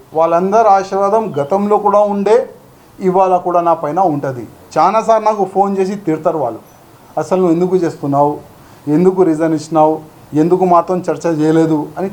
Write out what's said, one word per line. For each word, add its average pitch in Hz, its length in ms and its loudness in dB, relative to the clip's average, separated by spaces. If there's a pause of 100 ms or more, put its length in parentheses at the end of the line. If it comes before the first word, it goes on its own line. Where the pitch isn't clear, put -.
(140)
వాళ్ళందరి 185 540 2
ఆశీర్వాదం 196 760 0
గతంలో 202 340 0
కూడా 202 220 2
ఉండే, 208 520 0 (500)
ఇవాళ 185 360 2
కూడా 175 240 0
నా 170 140 2
పైన 160 260 -4
ఉంటది. 139 480 -2 (300)
చాలాసార్లు 214 500 2
నాకు 208 160 0
ఫోన్ 196 340 -2
చేసి 190 180 -2
తిడతారు 160 420 -4
వాళ్ళు, 117 200 -4 (600)
"అసలు 156 200 -2
నువ్వు 175 160 2
ఎందుకు 180 220 0
చేస్తున్నావు, 147 640 0 (500)
ఎందుకు 180 340 2
రీజన్ 160 320 0
ఇచ్చినావు, 156 460 0 (340)
ఎందుకు 170 300 2
మాతో 175 320 2
చర్చ 170 320 -4
చేయలేదు?" 156 600 0 (100)
అని 190 140 -6